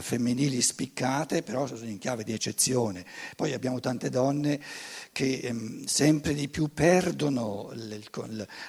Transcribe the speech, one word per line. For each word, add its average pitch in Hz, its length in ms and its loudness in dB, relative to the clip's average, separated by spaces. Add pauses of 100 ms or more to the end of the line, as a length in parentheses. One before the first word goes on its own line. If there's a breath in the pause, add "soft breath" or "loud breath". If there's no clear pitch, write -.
femminili 123 580 2
spiccate, 135 840 0
però 135 240 -2
sono 117 200 -8
in 107 100 -6
chiave 117 260 -4
di 110 120 -2
eccezione. 107 720 0 (280 loud breath)
Poi 151 200 0
abbiamo 127 260 -2
tante 131 300 -2
donne 143 500 2 (500 loud breath)
che, 131 280 0
ehm, 117 480 -6
sempre 151 480 4
di 147 140 -2
più 151 260 0
perdono 147 1000 2
l-, 113 200 -8
il 107 180 -10
con-, - 200 -8
l-, 110 160 -6 (220 loud breath)